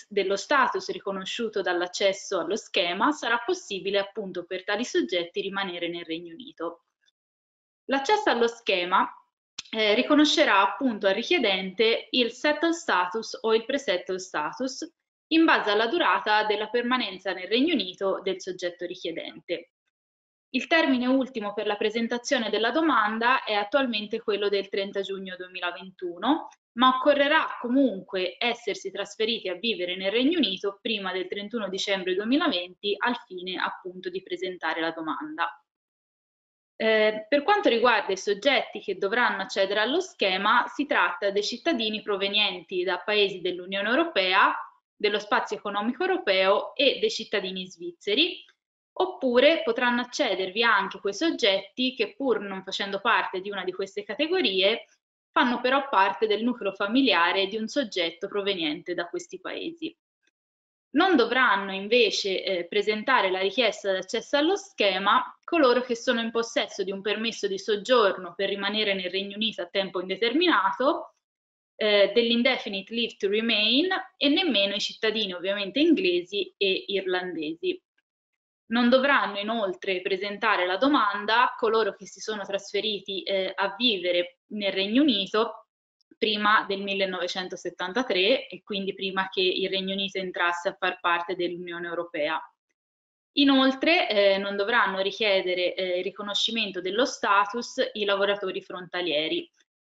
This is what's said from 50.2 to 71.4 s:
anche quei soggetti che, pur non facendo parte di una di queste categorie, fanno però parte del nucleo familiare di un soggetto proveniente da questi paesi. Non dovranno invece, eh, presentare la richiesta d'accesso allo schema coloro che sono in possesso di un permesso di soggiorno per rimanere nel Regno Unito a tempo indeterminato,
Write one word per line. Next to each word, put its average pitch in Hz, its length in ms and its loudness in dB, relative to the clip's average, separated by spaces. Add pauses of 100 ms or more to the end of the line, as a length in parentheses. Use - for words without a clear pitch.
anche 196 380 2
quei 196 120 -2
soggetti 254 800 0
che, 208 200 -4
pur 240 240 0
non 196 240 -8
facendo 196 380 -6
parte 196 400 0
di 196 80 -8
una 190 160 -6
di 185 80 -4
queste 196 320 -8
categorie, 311 800 0 (480)
fanno 247 260 2
però 269 300 0
parte 196 380 4
del 208 180 2
nucleo 233 260 -2
familiare 196 760 4
di 202 100 -4
un 220 100 -4
soggetto 190 640 -4
proveniente 180 640 -4
da 175 160 -6
questi 180 320 -10
paesi. - 520 -10 (960)
Non 349 260 4
dovranno 220 560 2
invece, 196 680 0
eh, 180 240 -2
presentare 208 640 0
la 185 120 -2
richiesta 196 500 0
d'accesso 208 460 -4
allo 320 180 2
schema 202 880 0
coloro 254 380 4
che 240 160 -4
sono 233 240 0
in 226 100 -4
possesso 226 520 -2
di 185 80 -6
un 196 100 -6
permesso 214 460 -4
di 190 120 -4
soggiorno 202 720 2
per 196 140 -2
rimanere 202 460 -2
nel 185 180 -4
Regno 196 240 -6
Unito 214 260 -4
a 175 60 -8
tempo 190 320 -4
indeterminato, 240 1080 2 (680)